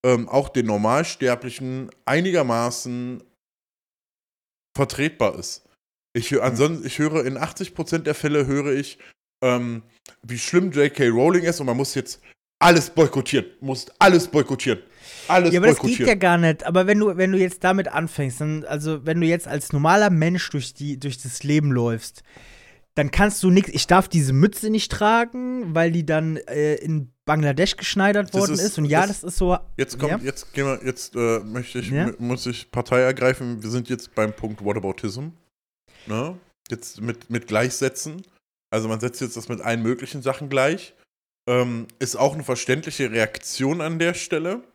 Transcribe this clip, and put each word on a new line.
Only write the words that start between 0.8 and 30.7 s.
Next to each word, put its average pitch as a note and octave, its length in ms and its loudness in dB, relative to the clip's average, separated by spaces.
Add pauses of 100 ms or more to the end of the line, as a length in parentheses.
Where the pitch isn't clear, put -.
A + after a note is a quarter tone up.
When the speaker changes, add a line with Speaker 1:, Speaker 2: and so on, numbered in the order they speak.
Speaker 1:
einigermaßen B2 1160 -2 (1500)
vertretbar C#3 640 -2
ist. - 260 -12 (500)
Ich A#2 180 -4
hö-, C#3 60 2
Speaker 2:
Mhm. A2 60 4
Speaker 1:
ansonsten, C3 440 0
ich - 120 -8
höre D3+ 260 0
in C3 120 -4
achtzig D#3+ 380 -8
Prozent D#3+ 320 -4
der D3 80 -2
Fälle D3 320 0
höre C#3 260 -2
ich, C#3 240 -6 (460)
ähm, A#2+ 400 0 (400)
wie A#2 160 -10
schlimm F3 320 0
J C#3+ 220 2
K B2+ 160 4
Rowling D#3+ 340 4
ist E3 160 -2
und C#3+ 80 -4
man A#2+ 100 0
muss C3+ 180 -2
jetzt - 260 -6 (400)
alles E3 280 8
boykottieren, C#3 560 2 (160)
muss C3 260 -8 (120)
alles F#3 280 6
boykottieren, C3 520 0 (480)
alles F3 260 6
Speaker 2:
Ja, F3 60 4
aber G3 80 6
das D3 100 8
Speaker 1:
boykottieren. A#3 220 0
Speaker 2:
geht A#3+ 80 4
ja A3+ 80 6
gar F3+ 220 4
nicht. D#3+ 280 2
Aber F#3 220 2
wenn G#3 120 4
du, G3+ 160 2
wenn F#3 160 2
du F#3+ 60 2
jetzt F#3 260 0
damit F#3+ 240 2
anfängst, C#3+ 540 -4
dann, D3+ 240 -4
also D3 400 -6
wenn E3 160 0
du D#3+ 60 2
jetzt E3+ 200 0
als C#3+ 240 -6
normaler F3 380 4
Mensch E3+ 400 2
durch C3+ 240 -6
die, C#3 260 -8
durch C3+ 220 -8
das - 220 -10
Leben D3 280 2
läufst, A#2 520 -2 (720)
dann D3 160 0
kannst G3+ 320 2
du F#3 60 4
nix, F#3+ 220 6
ich - 160 -2
darf F#3 220 4
diese C#3 240 2
Mütze G3 360 2
nicht A3 220 -2
tragen, A#3 840 0
weil E3 180 4
die E3 140 0
dann, D#3+ 300 0
äh, D3+ 400 0
in D3+ 380 -4 (160)
Bangladesch D3+ 480 2
geschneidert G3+ 560 0
Speaker 1:
Das F#3+ 80 2
Speaker 2:
worden F3+ 140 2
Speaker 1:
ist, F3 80 0
Speaker 2:
ist. G3+ 160 -2
Und D3+ 60 2
ja, D#3 200 4
Speaker 1:
das G3+ 160 -6
Speaker 2:
das F3 120 -10
ist - 40 -2
so, F3+ 180 4 (220)
Speaker 1:
jetzt C3 220 -4
kommt, D3 140 0
Speaker 2:
ja. A3 40 -2
Speaker 1:
jetzt C3 340 -8
gehen C#3 140 -2
wir, C3+ 180 -4